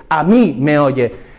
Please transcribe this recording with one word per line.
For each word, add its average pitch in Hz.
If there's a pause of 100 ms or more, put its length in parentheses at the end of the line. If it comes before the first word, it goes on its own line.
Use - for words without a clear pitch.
(100)
a 156
mí 202
me 147
oye. 127